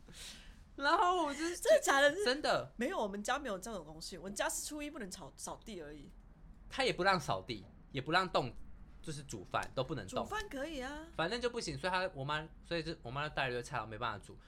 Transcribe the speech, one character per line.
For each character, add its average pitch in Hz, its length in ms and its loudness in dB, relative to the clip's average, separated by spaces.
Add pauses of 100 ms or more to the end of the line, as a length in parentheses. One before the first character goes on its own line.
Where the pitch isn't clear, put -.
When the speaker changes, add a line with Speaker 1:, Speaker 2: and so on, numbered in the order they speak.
(340)
Speaker 1:
<laughs> - 440 -18
然 294 200 6
后 359 260 6
我 285 100 0
就 277 60 -8 (160)
Speaker 2:
真 539 200 8
的 571 60 8
假 277 200 6
的？ 285 100 10 (140)
Speaker 1:
真 277 160 4
的。 170 340 2
Speaker 2:
没 240 140 0
有， 381 100 -2
我 226 80 2
们 202 140 -4
家 247 160 2
没 269 100 -4
有 202 120 -2
这 233 120 -8
种 180 140 -8
东 156 160 -12
西， 190 160 -10
我 147 60 -12
们 196 100 -8
家 285 160 0
是 - 160 -4
初 302 160 -6
一 294 80 -4
不 311 80 -10
能 202 140 -8
扫， 180 240 -12
扫 - 280 -10
地 202 180 -10
而 147 140 -12
已。 139 160 -16 (580)
Speaker 1:
他 - 140 0
也 233 80 6
不 170 120 2
让 190 160 8
扫 101 220 0
地， 104 240 -6 (260)
也 135 100 -2
不 151 100 -2
让 185 160 6
动， 143 260 2 (480)
就 - 120 -6
是 147 100 -8
煮 101 200 -8
饭 98 300 -2
都 131 100 0
不 151 120 -2
能 107 120 -4
动。 104 160 -2
Speaker 2:
煮 - 60 -6
饭 415 200 -4
可 277 160 -4
以 311 160 -6
啊。 294 340 -6
Speaker 1:
反 254 140 0
正 240 100 -2
就 240 100 2
不 233 120 -4
行， 156 160 -4
所 185 100 -2
以 185 40 2
他， 185 240 2
我 135 100 -4
妈， 151 220 0 (180)
所 170 100 -2
以 170 60 2
就， 160 220 -4
我 120 80 -6
妈 143 180 -2
就 151 40 -12
带 143 120 2
了 127 60 0
一 - 20 -2
堆 120 100 -2
菜， 117 220 -4
没 110 100 -8
办 107 240 -2
法 - 60 -18
煮。 - 120 -16 (100)